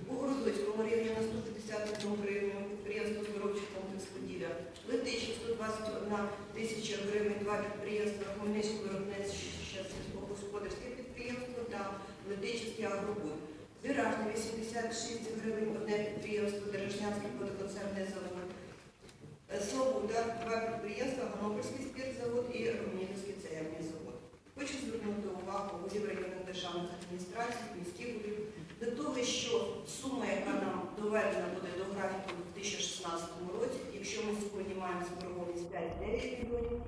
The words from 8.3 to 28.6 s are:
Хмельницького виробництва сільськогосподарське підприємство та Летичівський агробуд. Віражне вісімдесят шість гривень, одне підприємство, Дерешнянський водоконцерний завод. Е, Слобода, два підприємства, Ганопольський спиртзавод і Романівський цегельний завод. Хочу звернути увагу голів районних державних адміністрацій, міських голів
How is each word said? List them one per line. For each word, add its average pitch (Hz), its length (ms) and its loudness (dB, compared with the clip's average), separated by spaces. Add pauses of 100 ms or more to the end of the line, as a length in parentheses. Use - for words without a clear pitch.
Хмельницького 208 500 2
виробництва 196 540 0 (520)
сільськогосподарське - 960 -4 (120)
підприємство 247 640 -4 (120)
та 208 80 0 (500)
Летичівський 220 540 0
агробуд. 202 520 0 (480)
Віражне 226 400 4 (100)
вісімдесят 226 540 0 (140)
шість 226 260 -2 (100)
гривень, 214 380 2
одне 214 180 2 (100)
підприємство, 208 680 2
Дерешнянський 202 680 0
водоконцерний 196 760 0
завод. 180 340 -4 (1040)
Е, 202 140 2
Слобода, 226 520 4 (220)
два 220 140 2 (100)
підприємства, 247 680 0
Ганопольський 208 560 0
спиртзавод 247 580 0 (120)
і - 0 - (220)
Романівський 190 600 -2
цегельний 160 480 -4
завод. 160 260 -6 (400)
Хочу - 180 -2 (100)
звернути 208 440 0 (140)
увагу 196 280 0 (120)
голів 202 260 0
районних 185 380 -2
державних 180 520 -2
адміністрацій, 214 680 -2 (140)
міських 220 380 -4
голів 208 220 -2 (420)